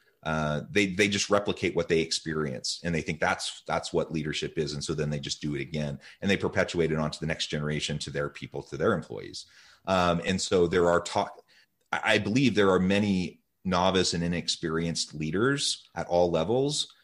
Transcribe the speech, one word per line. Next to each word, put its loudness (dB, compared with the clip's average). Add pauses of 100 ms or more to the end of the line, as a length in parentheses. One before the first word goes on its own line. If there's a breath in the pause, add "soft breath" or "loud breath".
(220 soft breath)
uh, -2 (100)
they, 2
they 2
just -2
replicate 0
what 0
they 4
experience, -4
and 0
they 0
think -6
that's, -2
that's -4
what 0
leadership -4
is. -4
And -8
so -4
then -2
they -4
just -8
do -4
it -6
again, -6 (220 loud breath)
and -2
they 4
perpetuate 0
it 0
onto -4
the -6
next -4
generation, -4
to -8
their -4
people, -12
to -12
their 0
employees. -8 (420 loud breath)
Um, 2
and 0
so 4
there 4
are 4
talk, -4 (500 soft breath)
I, -2
I 4
believe 2
there 6
are 6
many 2 (240)
novice 4
and -2
inexperienced -2
leaders -2
at -6
all 4
levels, 0 (120 soft breath)